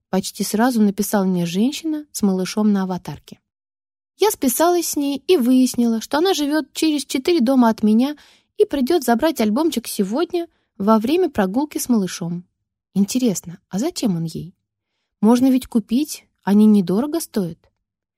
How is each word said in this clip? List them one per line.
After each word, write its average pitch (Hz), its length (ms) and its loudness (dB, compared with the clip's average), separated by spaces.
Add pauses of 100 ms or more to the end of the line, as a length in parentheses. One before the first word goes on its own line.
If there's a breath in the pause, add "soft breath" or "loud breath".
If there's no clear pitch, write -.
(100)
почти 190 320 -4
сразу 220 400 0
написала 202 420 0
мне 180 220 0
женщина 294 640 -4
с - 120 -6
малышом 202 500 0
на 196 100 0
аватарке. 180 560 -10 (800)
Я 415 120 2
списалась 330 580 0
с - 80 -6
ней 285 300 -4
и 370 120 4
выяснила, 240 640 2
что - 160 -4
она 370 160 2
живёт 302 400 -4
через 302 320 -2
четыре 320 340 -2
дома 240 300 4
от 220 120 -4
меня 233 340 2 (420 soft breath)
и 415 80 4
придёт 285 360 -2
забрать 247 380 -2
альбомчик 233 460 -2
сегодня 320 640 -4 (280)
во 214 220 2
время 302 320 0
прогулки 240 480 -2
с - 100 -8
малышом. 180 560 -2 (480)
Интересно, 196 680 -2 (100)
а 185 80 -6
зачем 247 380 -4
он 165 80 -4
ей? 156 300 -10 (680)
Можно 247 280 4
ведь 254 160 0
купить, - 600 -4 (160)
они 208 240 4
недорого 214 540 2
стоят. - 500 -8 (480)